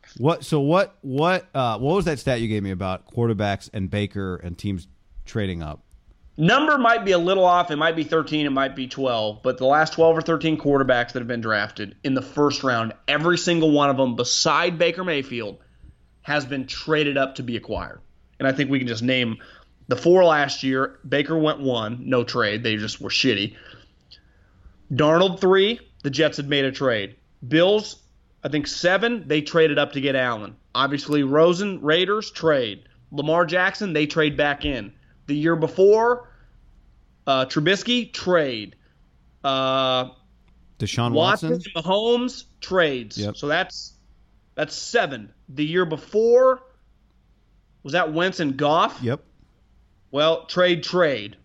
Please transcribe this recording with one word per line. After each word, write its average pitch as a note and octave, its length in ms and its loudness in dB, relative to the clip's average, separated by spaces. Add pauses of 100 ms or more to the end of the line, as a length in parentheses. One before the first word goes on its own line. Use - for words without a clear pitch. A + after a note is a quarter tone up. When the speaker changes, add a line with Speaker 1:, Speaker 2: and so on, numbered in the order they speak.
(160)
Speaker 1:
What? D3 300 0
So D#3 140 0
what? F3 420 0
What? D#3 520 -2
Uh, A#2+ 240 -2
what C#3+ 160 0
was F#3+ 120 0
that D3+ 120 -2
stat B2 220 -2
you A2+ 80 -2
gave G#2+ 140 -2
me G2 80 -4
about F#2 420 -6
quarterbacks G#2+ 600 -2
and F#2+ 160 -6
Baker G2 460 -4
and E2+ 200 -10
teams F#2+ 320 -8 (380)
trading F#2 360 -4
up? D2+ 200 -12 (560)
Speaker 2:
Number C#4 400 4
might A3+ 260 2
be F#3+ 80 2
a F3+ 60 4
little F#3 260 2
off. F3 260 4
It D3 60 -4
might D#3+ 180 0
be D#3+ 100 -2
thirteen. D3+ 420 0
It C#3 40 -2
might C3+ 240 -2
be C3 140 -8
twelve. A2+ 540 -4
But B2+ 160 -2
the B2+ 80 0
last D3+ 260 4
twelve E3 240 6
or D#3 60 -2
thirteen D#3+ 360 0
quarterbacks C3 540 2
that C3 60 -6
have A#2+ 100 -8
been A#2+ 140 -4
drafted G#2+ 600 -4
in C3+ 120 -2
the B2+ 80 -2
first C#3+ 420 0
round, A2+ 300 -2 (120)
every D#3 300 2
single E3 360 2
one C#3+ 180 4
of C3 80 0
them B2+ 180 0
beside D#3+ 640 0
Baker F3 260 0
Mayfield C3 540 -6 (640)
has C#3+ 240 -4
been C3 200 -8
traded D3+ 520 -2
up C3+ 160 -2
to C3 80 -10
be A#2 160 -4
acquired. F2+ 420 -10 (380)
And C3+ 100 -2
I C3+ 40 2
think C3+ 180 -2
we C#3 80 0
can B2+ 100 -4
just A2+ 140 -6
name B2 340 0 (520)
the B2+ 80 -2
four F3+ 280 6
last D3 380 2
year. C3 360 -2 (100)
Baker C#3+ 300 0
went D3+ 220 0
one, A#2+ 480 -4
no B2+ 140 2
trade. A2+ 400 -2
They A2 140 0
just G#2+ 240 -6
were C#3 80 -8
shitty. G#2+ 480 0 (1400)
Darnold E3 480 2
three, F#3+ 400 4 (220)
the C#3+ 80 -4
Jets D3+ 260 0
had C#3+ 120 -8
made C#3+ 160 0
a C3 80 -2
trade. A2+ 440 -2 (300)
Bills, F#3 560 2 (400)
I D3 60 -6
think D3 180 -4
seven, G3 600 0
they D3+ 160 0
traded D3+ 360 2
up C#3+ 140 0
to C#3 80 -6
get C3+ 160 0
Allen. A2 400 -4 (180)
Obviously, C#3 480 0
Rosen, E3+ 600 2
Raiders, F#3 480 0
trade. C3+ 540 -2 (260)
Lamar D#3 360 0
Jackson, F#3 460 -2
they D3+ 140 0
trade D3+ 300 -2
back C#3+ 280 -2
in. A#2 280 -6 (340)
The C#3+ 100 -4
year D#3+ 200 0
before, G#3+ 720 2 (960)
uh, C3 200 2
Trubisky, G3 640 0
trade. C3+ 640 -2 (680)
Uh, C3 680 0 (680)
Speaker 1:
Deshaun A#2+ 340 -2
Speaker 2:
Watson E3 400 2
Speaker 1:
Watson? - 0 -
Speaker 2:
and E3+ 320 -6
Mahomes, A#3 600 0 (160)
trades. C#3 580 -2
Speaker 1:
Yep. G#2 180 -6
Speaker 2:
So C#3+ 120 -8
that's, F3+ 440 -4 (600)
that's D3+ 200 -6
seven. C#3 580 -4 (180)
The C#3+ 140 -4
year E3+ 200 0
before, A#3 800 2 (1200)
was C3+ 100 -12
that D#3+ 200 0
Wentz F3+ 280 -2
and C#3 160 -2
Goff? D#3 460 2
Speaker 1:
Yep. B2 200 -4 (880)
Speaker 2:
Well, D#3+ 360 0
trade, F3 360 2
trade, C#3 640 0